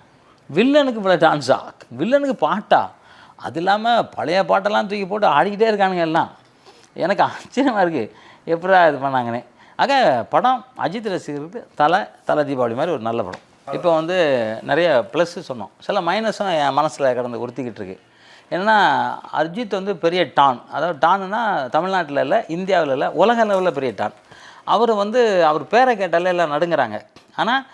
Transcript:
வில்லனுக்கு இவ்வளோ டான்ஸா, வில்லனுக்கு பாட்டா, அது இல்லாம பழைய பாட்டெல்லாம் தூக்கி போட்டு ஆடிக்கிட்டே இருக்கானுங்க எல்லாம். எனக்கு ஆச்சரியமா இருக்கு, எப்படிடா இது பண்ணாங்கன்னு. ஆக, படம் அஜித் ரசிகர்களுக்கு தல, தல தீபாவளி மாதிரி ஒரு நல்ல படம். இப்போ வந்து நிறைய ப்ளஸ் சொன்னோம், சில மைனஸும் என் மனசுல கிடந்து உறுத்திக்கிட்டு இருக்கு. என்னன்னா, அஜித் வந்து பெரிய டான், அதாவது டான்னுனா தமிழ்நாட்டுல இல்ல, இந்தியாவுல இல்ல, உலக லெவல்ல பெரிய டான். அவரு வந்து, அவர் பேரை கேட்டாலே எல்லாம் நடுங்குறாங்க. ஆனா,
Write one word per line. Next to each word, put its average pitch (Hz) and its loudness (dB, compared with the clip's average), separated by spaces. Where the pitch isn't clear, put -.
வில்லனுக்கு 262 2
இவ்வளோ 190 2
டான்ஸா, 151 2
வில்லனுக்கு 269 0
பாட்டா, 160 0
அது 123 -10
இல்லாம 214 0
பழைய 175 -2
பாட்டெல்லாம் 202 0
தூக்கி 202 -6
போட்டு 208 0
ஆடிக்கிட்டே 202 2
இருக்கானுங்க 190 0
எல்லாம். 165 -2
எனக்கு 170 0
ஆச்சரியமா 240 -2
இருக்கு, 160 -2
எப்படிடா 175 4
இது 143 2
பண்ணாங்கன்னு. 123 -2
ஆக, 190 4
படம் 226 0
அஜித் 185 -4
ரசிகர்களுக்கு 160 -8
தல, 165 0
தல 151 2
தீபாவளி 139 -4
மாதிரி 127 -2
ஒரு 143 -4
நல்ல 113 -4
படம். 92 -12
இப்போ 160 0
வந்து 151 0
நிறைய 143 2
ப்ளஸ் 170 -2
சொன்னோம், 107 -12
சில 196 -4
மைனஸும் 185 -2
என் 135 0
மனசுல 147 0
கிடந்து 120 -6
உறுத்திக்கிட்டு 120 -10
இருக்கு. 95 -12
என்னன்னா, 180 2
அஜித் 175 -4
வந்து 196 -4
பெரிய 165 0
டான், 135 4
அதாவது 151 -2
டான்னுனா 190 0
தமிழ்நாட்டுல 160 -2
இல்ல, 147 0
இந்தியாவுல 175 0
இல்ல, 151 -2
உலக 226 2
லெவல்ல 190 0
பெரிய 135 -4
டான். 123 -4
அவரு 220 2
வந்து, 208 2
அவர் 151 2
பேரை 240 4
கேட்டாலே 180 0
எல்லாம் 170 0
நடுங்குறாங்க. 147 0
ஆனா, 247 -2